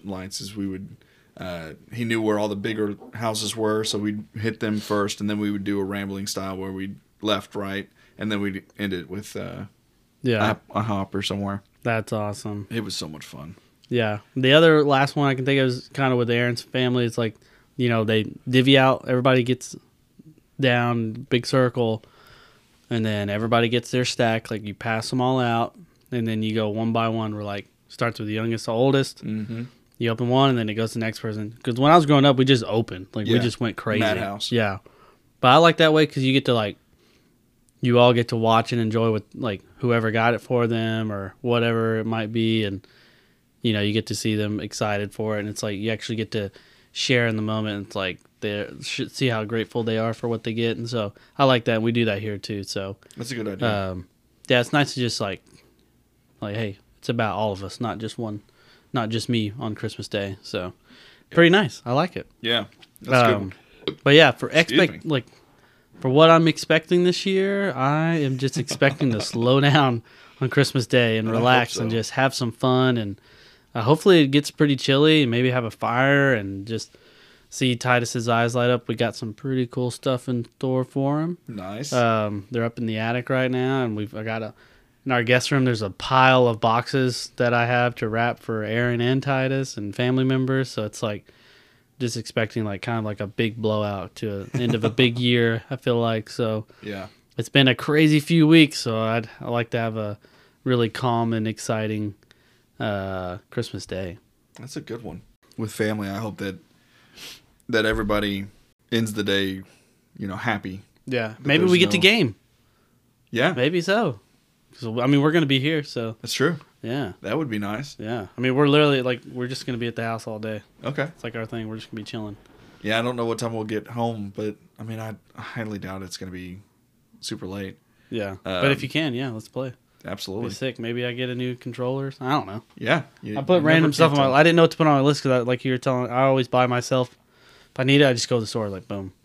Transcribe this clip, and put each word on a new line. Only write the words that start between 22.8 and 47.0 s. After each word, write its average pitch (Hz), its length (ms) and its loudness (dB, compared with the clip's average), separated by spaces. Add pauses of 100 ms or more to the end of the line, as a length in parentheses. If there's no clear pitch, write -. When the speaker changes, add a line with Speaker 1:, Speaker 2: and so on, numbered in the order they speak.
Speaker 2:
and 117 160 0
then 104 260 -2
everybody 117 380 2
gets 120 220 -2
their 127 140 0
stack. 113 460 -2
Like, 107 140 -6
you 101 100 -8
pass 113 380 -4
'em 131 80 -2
all 131 200 2
out, 117 340 0 (380)
and 117 140 -2
then 110 160 -2
you 110 120 -2
go 110 140 0
one 113 240 -2
by 113 160 0
one. 110 260 -4
We're 104 100 -8
like, 101 220 -8 (220)
starts 117 300 -6
with 107 100 -8
the 104 60 -4
youngest 113 320 -2
to 123 60 -4
oldest. 135 520 2
Speaker 1:
Mm-hmm. 110 400 -8 (340)
Speaker 2:
You 117 120 0
open 120 180 -2
one, 135 220 6
and 123 80 2
then 113 100 -2
it 107 60 -6
goes 110 180 -2
to 120 60 -6
the 113 60 -2
next 110 160 -6
person. 107 420 -8
'Cause 120 140 -2
when 139 160 6
I 170 40 12
was 160 100 6
growing 139 180 6
up, 139 120 6
we 131 80 4
just 131 200 4
opened. 98 500 -2
Like, 107 120 -4
we 117 80 4
Speaker 1:
Yeah. 120 60 4
Speaker 2:
just 120 200 -2
went 113 160 -2
crazy. 107 240 -2
Speaker 1:
Madhouse. 101 520 -2
Speaker 2:
Yeah. 104 260 0 (640)
But 131 80 4
I 131 80 8
like 165 220 6
that 160 140 6
way 156 140 6
'cause 139 160 -4
you 131 100 2
get 135 140 2
to, 127 80 2
like, 107 220 -2 (1080)
you 120 160 4
all 123 140 8
get 120 160 2
to 123 80 -2
watch 113 360 4
and 120 80 0
enjoy 113 300 2
with, 107 140 -2 (100)
like, 104 280 -6 (160)
whoever 117 320 2
got 113 240 2
it 104 60 -4
for 120 260 0
them 113 440 -2
or 98 300 -8
whatever 117 580 0
it 110 80 -4
might 113 260 -2
be. 113 320 0
And, 98 220 -6 (760)
you 117 100 0
know, 104 80 0
you 104 140 0
get 110 120 -2
to 110 80 -8
see 110 220 -2
them 104 240 -4
excited 104 540 -4
for 107 220 -4
it. 104 40 -4
And 104 80 -6
it's 104 140 -10
like, 104 160 -6
you 107 120 -4
actually 110 260 -6
get 110 160 -6
to 101 180 -4 (420)
share 120 340 0